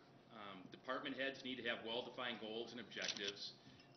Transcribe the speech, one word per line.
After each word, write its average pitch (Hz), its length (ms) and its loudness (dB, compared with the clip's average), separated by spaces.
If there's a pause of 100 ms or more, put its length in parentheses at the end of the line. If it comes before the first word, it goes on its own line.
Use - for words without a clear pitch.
(300)
Um, 101 400 -6
department 135 480 0
heads 135 260 2
need 127 160 0
to 113 80 2
have 107 160 4
well-defined 120 560 2
goals 113 320 0
and 120 80 -4
objectives 101 720 2 (440)